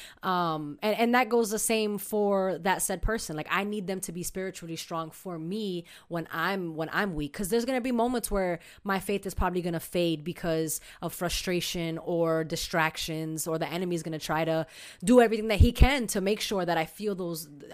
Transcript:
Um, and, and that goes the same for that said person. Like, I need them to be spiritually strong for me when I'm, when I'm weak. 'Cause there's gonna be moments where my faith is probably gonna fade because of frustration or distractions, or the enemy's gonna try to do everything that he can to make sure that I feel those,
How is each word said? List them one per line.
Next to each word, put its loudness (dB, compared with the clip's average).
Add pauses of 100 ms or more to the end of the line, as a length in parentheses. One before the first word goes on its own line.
(220)
Um, 0
and, 0
and 4
that 4
goes 2
the -2
same 0
for 0
that 2
said -2
person. -2
Like, -6
I 0
need -4
them -4
to -8
be -6
spiritually -8
strong -6
for -10
me -4 (220)
when -4
I'm, -2
when -2
I'm -2
weak. -4
'Cause -6
there's 0
gonna 0
be -2
moments 0
where 0 (260)
my 0
faith -2
is -6
probably 0
gonna -2
fade 0
because -2 (220)
of -4
frustration -2
or 2
distractions, -2
or 0
the -2
enemy's -2
gonna -6
try 0
to 0 (380)
do 10
everything 4
that 4
he 10
can 6
to 0
make 2
sure -2
that 2
I 2
feel -4
those, -6 (260)